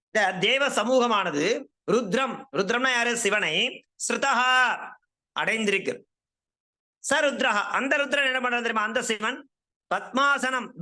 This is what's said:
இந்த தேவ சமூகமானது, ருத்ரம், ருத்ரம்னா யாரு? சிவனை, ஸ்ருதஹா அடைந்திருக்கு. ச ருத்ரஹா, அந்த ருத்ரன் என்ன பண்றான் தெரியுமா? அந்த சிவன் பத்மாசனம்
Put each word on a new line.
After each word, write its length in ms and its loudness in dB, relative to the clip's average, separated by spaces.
இந்த 220 2
தேவ 360 2
சமூகமானது, 920 2
ருத்ரம், 600 0
ருத்ரம்னா 380 0
யாரு? 280 0
சிவனை, 680 0
ஸ்ருதஹா 840 2
அடைந்திருக்கு. 600 -2
ச 40 2
ருத்ரஹா, 540 2
அந்த 300 0
ருத்ரன் 280 0
என்ன 140 0
பண்றான் 160 -2
தெரியுமா? 260 -2
அந்த 200 -2
சிவன் 480 -4
பத்மாசனம் 720 0